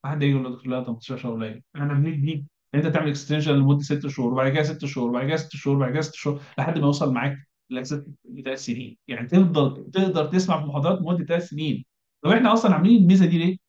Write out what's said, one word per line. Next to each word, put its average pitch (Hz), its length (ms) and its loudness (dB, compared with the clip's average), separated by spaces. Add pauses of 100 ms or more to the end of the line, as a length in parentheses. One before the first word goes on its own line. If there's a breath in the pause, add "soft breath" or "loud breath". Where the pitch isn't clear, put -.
واحد 143 180 -4
يجي 139 100 2
يقول 127 220 -2
لك: - 120 -16
"لا، 127 180 -4
تمنتاشر 120 320 -10
شهر 120 160 -8
قليل." 110 300 -8 (140)
احنا 143 180 -4
بنديك 147 500 -2 (320)
انت 151 100 2
تعمل 151 220 0
extension 147 460 -2
لمده 139 280 4
ست 143 240 -4
شهور، 127 260 -4
وبعد 131 200 0
كده 151 100 0
ست - 220 -4
شهور، 127 260 -4
وبعد 123 160 -2
كده 156 100 -2
ست 143 200 -8
شهور، 139 200 0
وبعد 127 160 0
كده 156 80 -2
ست 151 140 -8
شهور، - 260 -6 (180 loud breath)
لحد 160 200 -2
ما 143 80 0
يوصل 139 280 0
معاك 139 240 -4 (320)
لست 131 360 -8 (380)
ثلاث 135 200 -10
سنين. 120 320 -10 (120)
يعني 117 200 -10
تفضل 156 600 2
تقدر 185 360 0
تسمع 180 340 0
في 147 60 -6
محاضرات 151 340 -2
لمده 170 240 -2
ثلاث 170 240 -4
سنين. 147 360 -6 (380)
طب 180 80 2
احنا 226 220 6
اصلا 220 220 4
عاملين 196 280 6
الميزه 185 240 8
دي 165 120 2
ليه؟ 180 200 0 (100)